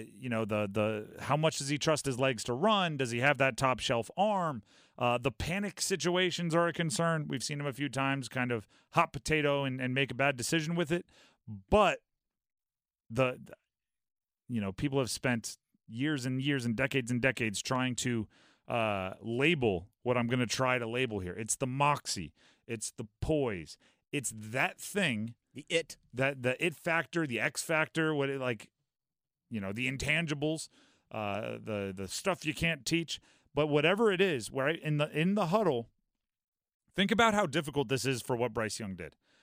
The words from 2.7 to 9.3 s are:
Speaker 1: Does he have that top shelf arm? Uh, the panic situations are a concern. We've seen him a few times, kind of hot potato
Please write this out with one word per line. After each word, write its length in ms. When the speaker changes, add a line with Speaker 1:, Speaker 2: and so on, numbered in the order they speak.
Speaker 1:
Does 140
he 80
have 180
that 180
top 240
shelf 340
arm? 480
Uh, 180
the 140
panic 500
situations 760
are 140
a 60
concern. 520
We've 160
seen 160
him 80
a 60
few 160
times, 400
kind 240
of 160
hot 240
potato 500